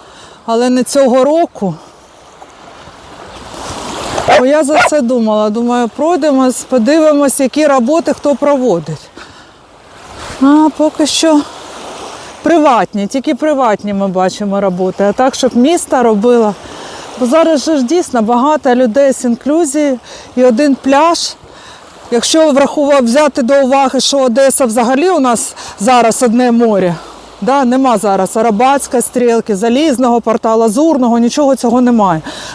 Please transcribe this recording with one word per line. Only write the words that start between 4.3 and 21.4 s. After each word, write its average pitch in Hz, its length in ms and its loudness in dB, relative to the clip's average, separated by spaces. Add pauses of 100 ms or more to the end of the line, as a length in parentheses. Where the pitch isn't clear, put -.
Бо 254 60 4
я 302 180 2
за 302 260 2
це 302 120 0
думала. 220 480 0
Думаю, 240 460 -2
пройдемось, 285 680 0
подивимось, 285 760 2
які 302 280 0
роботи 277 460 0
хто 285 220 -2
проводить. 233 760 -2 (1300)
А 294 360 4
поки 302 280 0
що 302 360 2 (1000)
приватні, 247 640 0
тільки 269 280 -4
приватні 247 580 -2
ми 196 140 -2
бачимо 190 540 -2
роботи. 185 420 -2
А 202 80 2
так, 254 240 0
щоб 240 200 -2
місто 277 480 2
робило. 226 520 2 (640)
Бо 254 60 -2
зараз 320 380 2
же 311 140 0
ж 269 60 0
дійсно 247 380 -2
багато 240 540 0
людей 254 380 2
з - 120 -6
інклюзією 277 760 -2 (360)
і 247 80 2
один 254 320 2
пляж. 294 600 0 (760)